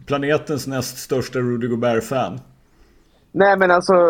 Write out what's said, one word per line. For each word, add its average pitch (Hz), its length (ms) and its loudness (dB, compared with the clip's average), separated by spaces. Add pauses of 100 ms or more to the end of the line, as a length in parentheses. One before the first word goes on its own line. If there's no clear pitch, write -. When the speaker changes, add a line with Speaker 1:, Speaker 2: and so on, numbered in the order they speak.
Speaker 1:
planetens 139 600 -2
näst 131 300 -6
största 131 420 -4
Rudy 120 280 -2
Gobert-fan. 117 720 -2 (920)
Speaker 2:
Nej, 196 260 4
men 185 140 4
alltså, 180 220 2 (160)